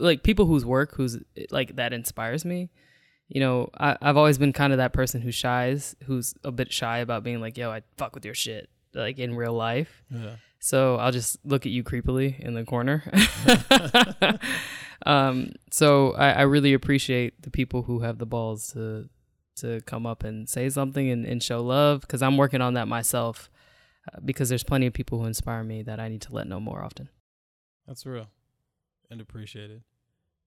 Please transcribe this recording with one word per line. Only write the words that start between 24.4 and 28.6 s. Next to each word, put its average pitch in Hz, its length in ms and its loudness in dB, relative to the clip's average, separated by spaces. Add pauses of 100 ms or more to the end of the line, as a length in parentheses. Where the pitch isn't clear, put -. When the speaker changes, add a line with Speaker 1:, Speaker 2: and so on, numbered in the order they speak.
Speaker 1:
there's 123 160 0
plenty 131 220 2
of 120 60 0
people 123 280 -6
who 113 60 -4
inspire 113 380 -6
me 110 180 -10
that 110 180 -10
I 113 80 -8
need 110 140 -10
to - 100 -16
let 110 140 -8
know 92 140 -8
more - 220 -8
often. - 260 -14 (800)
Speaker 2:
That's 135 200 -18
real 120 220 -12 (840)